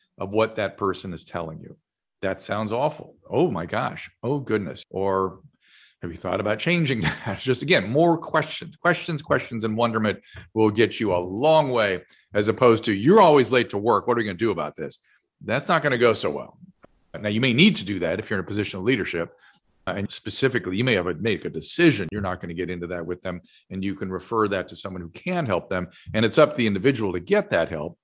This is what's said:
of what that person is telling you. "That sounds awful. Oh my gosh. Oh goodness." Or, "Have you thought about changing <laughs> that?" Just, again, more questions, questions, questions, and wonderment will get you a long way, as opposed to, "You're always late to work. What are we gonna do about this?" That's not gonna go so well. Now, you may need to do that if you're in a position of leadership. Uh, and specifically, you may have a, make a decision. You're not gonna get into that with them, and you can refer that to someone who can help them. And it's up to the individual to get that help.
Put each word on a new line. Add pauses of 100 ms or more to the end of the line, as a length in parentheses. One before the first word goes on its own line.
(180)
of
what
that
person
is
telling
you. (460)
"That
sounds
awful. (120)
Oh
my
gosh. (140)
Oh
goodness."
Or, (640)
"Have
you
thought
about
changing
<laughs>
that?"
Just,
again,
more
questions,
questions,
questions,
and
wonderment (340)
will
get
you
a
long
way, (300)
as
opposed
to,
"You're
always
late
to
work.
What
are
we
gonna
do
about
this?" (440)
That's
not
gonna
go
so
well. (640)
Now,
you
may
need
to
do
that
if
you're
in
a
position
of
leadership. (520)
Uh,
and
specifically,
you
may
have
a,
make
a
decision.
You're
not
gonna
get
into
that
with
them, (300)
and
you
can
refer
that
to
someone
who
can
help
them. (240)
And
it's
up
to
the
individual
to
get
that
help.